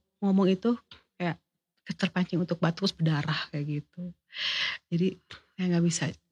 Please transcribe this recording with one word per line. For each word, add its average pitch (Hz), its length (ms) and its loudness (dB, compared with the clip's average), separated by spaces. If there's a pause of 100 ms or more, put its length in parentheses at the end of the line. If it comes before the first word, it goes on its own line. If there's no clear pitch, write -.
(200)
ngomong 196 300 4
itu 233 280 2 (400)
kayak 175 200 -4 (540)
terpancing 180 460 0
untuk 170 240 -2
batuk 170 240 0
terus - 80 0
berdarah 151 560 0
kayak 147 320 -4
gitu. 175 320 -14 (720)
Jadi 175 300 0 (380)
saya 185 160 -2
nggak 170 140 4
bisa 165 200 2 (260)